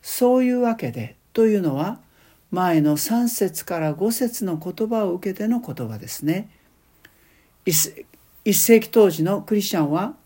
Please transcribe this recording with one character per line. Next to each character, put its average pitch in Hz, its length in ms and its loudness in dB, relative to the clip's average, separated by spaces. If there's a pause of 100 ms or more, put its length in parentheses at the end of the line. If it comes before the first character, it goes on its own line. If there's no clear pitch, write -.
「そ 247 360 2
う 254 60 4
い 247 80 2
う 247 100 0
わ 233 140 0
け 139 160 -8
で」 117 240 -8 (180)
と 226 120 4
い 214 100 4
う 202 60 0
の 151 140 0
は、 180 240 -4 (500)
前 175 320 2
の 151 160 2
三 233 320 0
節 190 360 -4
か 170 140 -4
ら 156 140 0
五 190 180 0
節 233 340 -2
の 175 120 -4
言 185 300 -6
葉 220 180 -2
を 175 80 -2
受 185 200 -6
け 190 40 -10
て 208 100 -4
の 240 120 0
言 131 280 -8
葉 110 100 -10
で 110 100 -14
す - 180 -10
ね。 180 240 -2 (1160)
一 180 80 0
世、 - 320 -2 (400)
一 208 80 2
世 226 260 6
紀 220 100 -2
当 214 200 6
時 160 140 -2
の 196 180 -2
ク 214 140 -4
リ 208 60 2
ス 196 100 -6
チ - 60 -2
ャ 160 60 2
ン 147 80 0
は 196 240 -2 (100)